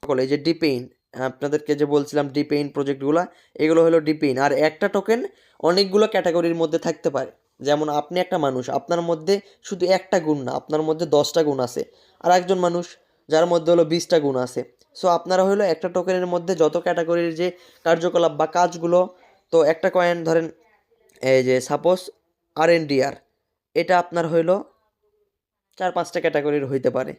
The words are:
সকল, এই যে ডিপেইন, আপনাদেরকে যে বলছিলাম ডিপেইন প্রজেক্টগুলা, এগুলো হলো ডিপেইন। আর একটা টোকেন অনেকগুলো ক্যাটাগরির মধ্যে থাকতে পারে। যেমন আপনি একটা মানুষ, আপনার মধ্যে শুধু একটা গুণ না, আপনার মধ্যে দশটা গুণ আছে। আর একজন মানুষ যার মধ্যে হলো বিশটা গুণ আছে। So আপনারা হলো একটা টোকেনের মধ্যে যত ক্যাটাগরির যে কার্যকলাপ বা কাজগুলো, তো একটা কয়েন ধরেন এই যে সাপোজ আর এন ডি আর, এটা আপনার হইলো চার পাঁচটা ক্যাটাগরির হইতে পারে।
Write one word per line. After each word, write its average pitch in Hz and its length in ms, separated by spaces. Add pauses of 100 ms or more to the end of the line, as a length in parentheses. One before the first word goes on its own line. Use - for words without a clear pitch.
সকল, 139 140
এই 131 80
যে 143 120
ডিপেইন, 139 500 (240)
আপনাদেরকে 143 600
যে 147 100
বলছিলাম 143 440
ডিপেইন 147 400
প্রজেক্টগুলা, 139 580 (280)
এগুলো 160 300
হলো 165 160
ডিপেইন। 151 380
আর 143 140
একটা 156 360
টোকেন 220 360 (360)
অনেকগুলো 196 460
ক্যাটাগরির 175 480
মধ্যে 165 240
থাকতে 165 320
পারে। 131 200 (300)
যেমন 147 280
আপনি 151 320
একটা 180 180
মানুষ, 131 320
আপনার 170 320
মধ্যে 170 380 (220)
শুধু 180 240
একটা 185 340
গুণ 151 220
না, 127 100
আপনার 151 300
মধ্যে 160 240
দশটা 147 360
গুণ 143 180
আছে। 123 240 (360)
আর 175 120
একজন 185 260
মানুষ 175 380 (320)
যার 160 180
মধ্যে 170 260
হলো 170 120
বিশটা 165 360
গুণ 139 160
আছে। 123 280 (380)
So 185 40
আপনারা 180 380
হলো 202 200
একটা 175 240
টোকেনের 180 380
মধ্যে 175 280
যত 156 220
ক্যাটাগরির 170 580
যে 175 180 (320)
কার্যকলাপ 170 480
বা 156 140
কাজগুলো, 175 640 (420)
তো 165 120
একটা 160 280
কয়েন 175 340
ধরেন 165 260 (720)
এই 131 220
যে 127 160
সাপোজ 160 500 (440)
আর 165 160
এন 165 160
ডি 139 160
আর, 135 100 (640)
এটা 170 240
আপনার 170 300
হইলো 170 360 (1120)
চার 180 140
পাঁচটা 175 280
ক্যাটাগরির 147 460
হইতে 131 240
পারে। 117 280